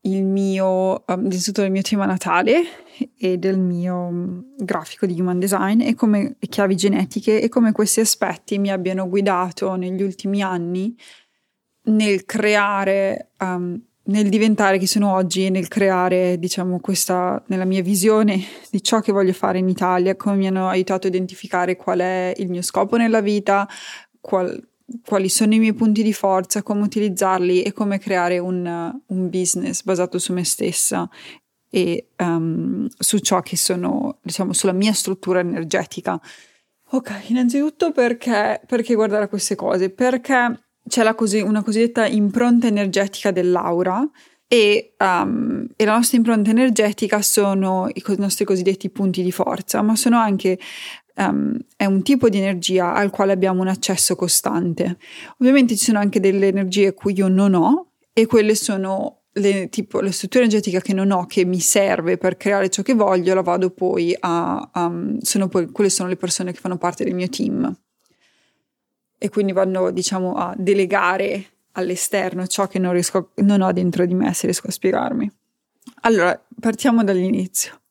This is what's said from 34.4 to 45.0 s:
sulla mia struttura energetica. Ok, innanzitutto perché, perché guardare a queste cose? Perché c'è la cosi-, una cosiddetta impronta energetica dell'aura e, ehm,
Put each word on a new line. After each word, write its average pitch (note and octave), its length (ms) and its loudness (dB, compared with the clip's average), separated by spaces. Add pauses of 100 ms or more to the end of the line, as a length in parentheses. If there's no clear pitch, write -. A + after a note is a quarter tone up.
sulla F#3+ 200 0
mia G#3 200 2
struttura F#3 460 -2
energetica. F3 800 -4 (760)
Ok, G#3+ 340 -6
innanzitutto C#4 640 0
perché, A#3 760 0
perché A#3+ 300 0
guardare G#3 300 2
a - 40 -10
queste G3+ 260 -4
cose? F#3+ 340 0
Perché B3 720 0 (240)
c'è A#3 160 2
la A3 120 4
cosi-, G#3+ 260 0
una G#3+ 220 0
cosiddetta A3+ 420 2
impronta A#3 600 2
energetica G3+ 640 0
dell'aura F3+ 760 0 (460)
e, G#3 440 4
ehm, G3 680 0 (100)